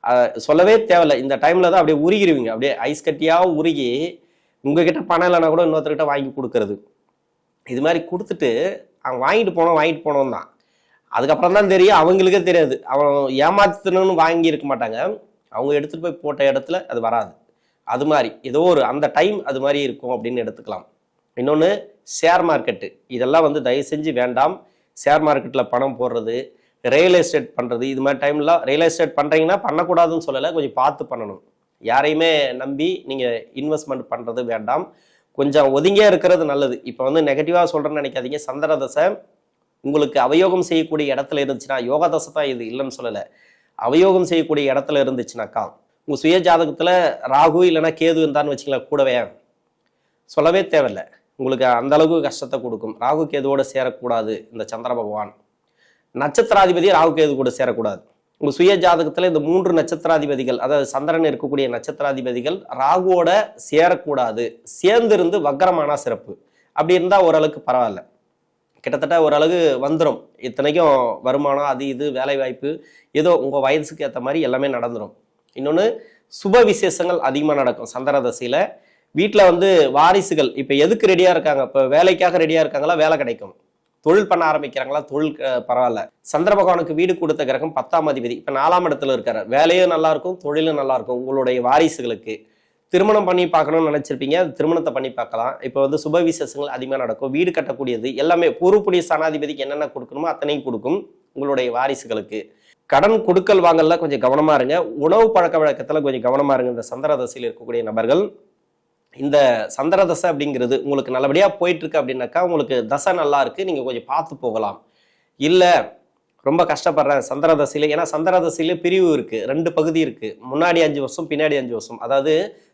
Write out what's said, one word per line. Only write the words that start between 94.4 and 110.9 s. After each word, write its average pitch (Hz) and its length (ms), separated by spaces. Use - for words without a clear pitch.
திருமணத்தை 160 400
பண்ணி 131 180
பார்க்கலாம். 117 500
இப்ப 135 200
வந்து 139 160
சுப 156 260
விசேஷங்கள் 143 460
அதிகமா 131 280
நடக்கும். 127 340
வீடு 170 200
கட்டக்கூடியது 131 640
எல்லாமே, 160 380
பூர்வ 196 280
புண்ணிய 180 280
ஸ்தானாதிபதிக்கு 151 480
என்னென்ன 143 280
கொடுக்கணுமோ 135 380
அத்தனையும் 147 400
கொடுக்கும் 127 440
உங்களுடைய 131 380
வாரிசுகளுக்கு. 117 680
கடன் 214 380
கொடுக்கல் 190 380
வாங்கல்ல 165 360
கொஞ்சம் 143 220
கவனமா 147 340
இருங்க. 143 300
உணவு 160 480
பழக்க 170 260
வழக்கத்துல 151 440
கொஞ்சம் 131 200
கவனமா 139 320
இருங்க 127 180
இந்த 117 100
சந்திர 139 340
தசையில் 123 340
இருக்கக்கூடிய 117 340
நபர்கள். 113 500
இந்த 135 520
சந்திர 185 380
தசை 170 260
அப்படிங்கிறது 135 500
உங்களுக்கு 135 300